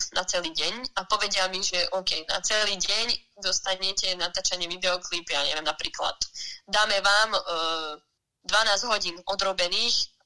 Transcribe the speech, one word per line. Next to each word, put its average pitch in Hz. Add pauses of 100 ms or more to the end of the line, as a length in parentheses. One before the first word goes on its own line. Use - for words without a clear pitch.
(140)
na -
celý 175
deň 190
a 185
povedia 202
mi, 185
že 180 (160)
OK, 185
na 185
celý 214
deň 202 (320)
dostanete 190
natáčanie 180
videoklip, 180
ja 143
neviem, 151
napríklad - (480)
dáme 214
vám, 202
e, 190 (1080)
dvanásť 208
hodín 180 (100)
odrobených 190 (140)